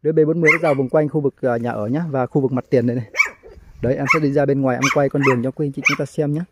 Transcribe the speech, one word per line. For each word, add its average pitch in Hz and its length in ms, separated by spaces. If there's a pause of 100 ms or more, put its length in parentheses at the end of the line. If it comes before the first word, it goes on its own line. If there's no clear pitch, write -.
Lưới 156 120
B 156 140
bốn 165 140
mươi 156 120
đã 165 80
rào 156 140
vòng 135 140
quanh 151 200
khu 156 120
vực, 139 200
ờ, 120 160
nhà 120 140
ở 107 160
nhá. 143 220
Và 131 160
khu 143 160
vực 131 100
mặt 123 180
tiền 120 180
này 120 80
này. 117 140 (720)
Đấy, 127 140
em 139 180
sẽ 165 60
đi 147 120
ra 143 140
bên 139 160
ngoài 127 140
em 127 180
quay 143 160
con 139 160
đường 127 180
cho 131 80
quý 151 160
anh 139 40
chị 139 140
chúng 143 120
ta 147 80
xem 147 280
nhé. 156 80 (100)